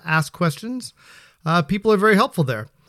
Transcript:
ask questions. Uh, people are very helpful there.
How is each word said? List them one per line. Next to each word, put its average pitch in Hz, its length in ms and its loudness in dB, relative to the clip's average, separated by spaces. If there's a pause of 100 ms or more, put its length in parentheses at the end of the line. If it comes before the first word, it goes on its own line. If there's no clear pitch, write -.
ask 160 260 -2
questions. 220 640 -6 (520)
Uh, 165 160 0
people 208 300 0
are 208 60 4
very 208 180 4
helpful 202 300 0
there. 113 240 -6 (200)